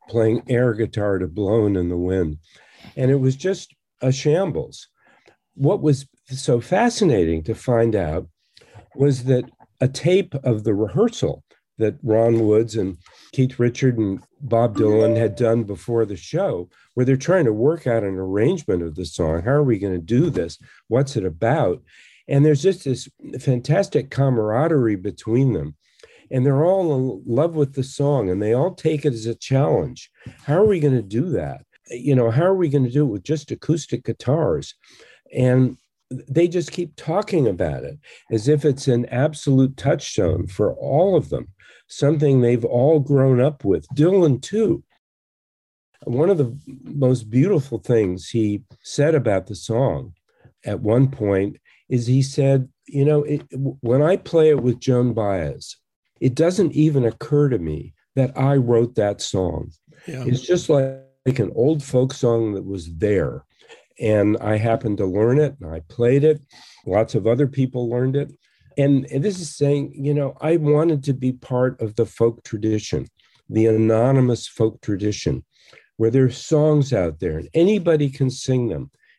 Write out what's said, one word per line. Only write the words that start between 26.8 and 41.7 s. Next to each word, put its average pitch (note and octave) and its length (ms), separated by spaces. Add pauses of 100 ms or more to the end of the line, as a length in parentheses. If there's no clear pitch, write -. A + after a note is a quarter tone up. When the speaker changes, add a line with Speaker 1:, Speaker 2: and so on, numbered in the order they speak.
Speaker 1:
in C3 300
love D#3 300
with C#3 180
the C3 100
song, C#3 460
and F#2 100
they G#2+ 140
all E3+ 220
take D#3 280
it D3 100
as A2 120
a A2+ 80
challenge. C3 800 (320)
How C#3+ 120
are G#3 120
we G3 120
gonna C3+ 220
do A2 280
that? D#2 360 (220)
You D3 260
know, A#2+ 160
how B2+ 140
are F#3+ 120
we F3+ 140
gonna C3 220
do D3 140
it C3 40
with G2+ 140
just D3+ 280
acoustic C#3+ 520
guitars? A#2 720 (580)
And B2+ 440 (340)
they C3+ 360
just E3+ 240
keep - 240
talking E3+ 520
about E2 360
it E2+ 140 (340)
as A2 160
if D3 180
it's C#3 220
an A#2+ 200
absolute C3+ 680
touchstone G#2 720
for G#2 280
all F3+ 400
of C#3+ 140
them, B1 180 (400)